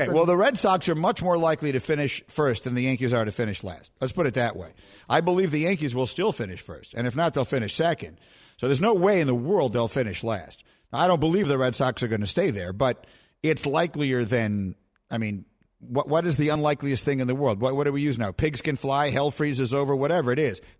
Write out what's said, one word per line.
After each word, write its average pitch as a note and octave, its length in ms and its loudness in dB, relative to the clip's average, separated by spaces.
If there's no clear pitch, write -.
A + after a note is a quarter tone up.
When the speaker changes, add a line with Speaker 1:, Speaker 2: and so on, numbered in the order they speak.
Speaker 1:
happen? B2+ 120 0
Speaker 2:
well, E3 120 4
the F3 120 4
Red A3+ 200 2
Sox F#3+ 300 2
are E3+ 80 2
much E3+ 260 0
more F3+ 160 2
likely D#3 360 0
to C3 80 0
finish D3 480 -2
first C3+ 340 0
than B2 120 -4
the B2 80 0
Yankees B2+ 280 0
are A#2 140 2
to G#2+ 60 -4
finish G#2 340 -4
last. F2 340 -14
Let's C3 140 -2
put F3 120 0
it A#2+ 100 -2
that A#2 200 0
way. F2 140 -12
I C#3 100 4
believe F3+ 320 2
the D3+ 80 0
Yankees D#3 340 0
will B2+ 140 -2
still F#3+ 240 -2
finish F#2 300 -8
first, - 320 -16
and A#2 120 -2
if B2 120 -4
not, E3 160 0
they'll C#3 100 0
finish A#2 300 -2
second. D3+ 480 -2
So A#2+ 120 -2
there's C3+ 120 2
no G#3+ 140 4
way F#3+ 260 4
in D3+ 80 2
the B2 80 2
world C3+ 380 2
they'll A#2 160 0
finish A2 340 -4
last. G#2 400 -6
Now, A#2+ 60 -2
I E3+ 80 4
don't F3+ 120 4
believe E3 300 2
the C#3 80 2
Red B2+ 180 2
Sox B2+ 260 -2
are B2 60 0
gonna G#2+ 180 -2
stay E3+ 260 0
there, F#2 200 -6
but A#2+ 340 -2
it's D#3 220 0
likelier C#3+ 580 0
than, G#2 520 0
I A#2+ 60 -2
mean, G#2 260 -4
what, B2 260 -4
what D#3+ 180 0
is D#3+ 120 0
the D3 120 2
unlikeliest D3 540 0
thing C#3 160 0
in B2+ 80 -2
the B2+ 80 0
world? C3 240 0
What, C3 160 0
what C#3+ 80 0
do C#3+ 80 0
we C#3 100 -2
use C#3+ 160 0
now? G#2+ 140 -2
Pigs D3+ 300 -2
can C#3+ 160 -2
fly, C#3+ 320 0
hell C#3+ 200 0
freezes C3+ 440 -2
over, C#3 200 2
whatever C#3 380 2
it B2+ 80 0
is. B2+ 220 0